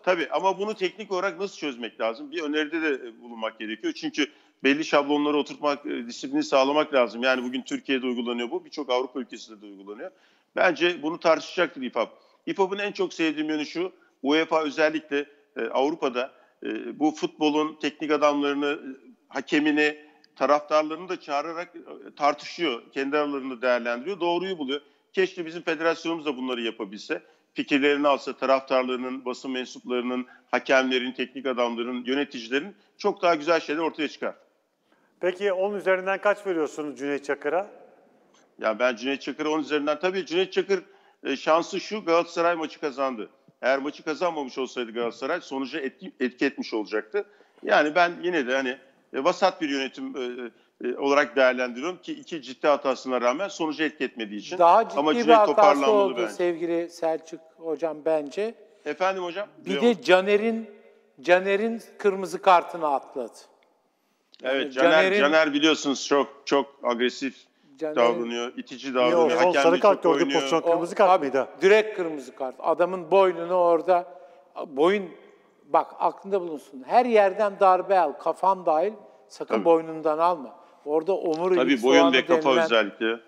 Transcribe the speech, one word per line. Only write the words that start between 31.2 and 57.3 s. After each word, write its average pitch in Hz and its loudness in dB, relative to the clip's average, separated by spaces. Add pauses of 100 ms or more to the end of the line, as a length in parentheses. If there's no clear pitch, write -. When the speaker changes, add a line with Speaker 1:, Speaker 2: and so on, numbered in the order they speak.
Speaker 1:
adamların, 120 -4
yöneticilerin 135 -4 (220)
çok 196 -4
daha 170 4
güzel 156 0
şeyler 156 -4
ortaya 151 -4
çıkar. 110 -8 (840)
Speaker 2:
Peki 185 -2
on 190 -2
üzerinden 185 0
kaç 202 0
veriyorsunuz 151 -4
Cüneyt 139 -4
Çakır'a? 147 -2 (920)
Speaker 1:
Ya 110 0
ben 123 2
Cüneyt 127 -4
Çakır'a 151 -6
on 156 0
üzerinden, 147 -2
tabii 185 -4
Cüneyt 185 -2
Çakır, 185 -2 (400)
e, 135 -2
şansı 165 0
şu, 208 -8
Galatasaray 170 2
maçı 160 -8
kazandı. 131 -6 (320)
Eğer 131 2
maçı 143 -8
kazanmamış 151 -4
olsaydı 123 -6
Galatasaray 120 -4
sonuca 135 -8
etki, 135 -10
etki 127 -2
etmiş 131 -4
olacaktı. 107 -4 (380)
Yani 151 2
ben 175 4 (120)
yine 165 -2
de 131 0
hani, 135 -2 (360)
e, 135 -4
vasat 180 0
bir 151 -4
yönetim, 135 -6
e, 123 -8 (360)
e, 123 -4
olarak 143 2
değerlendiriyorum 127 0
ki 160 -10
iki 147 -12
ciddi 127 -6
hatasına 131 0
rağmen 139 0
sonuca 156 -4
etki 135 -6
etmediği 104 -8
için. 160 -10
Speaker 3:
Daha 180 6
ciddi - -4
Speaker 1:
Ama 151 2
Speaker 3:
bir 240 2
Speaker 1:
Cüneyt 226 8
Speaker 3:
hatası 208 4
Speaker 1:
toparlanmalı 202 6
Speaker 3:
oldu 202 2
Speaker 1:
bence. - -4
Speaker 3:
sevgili 170 -2
Selçuk 160 -6 (180)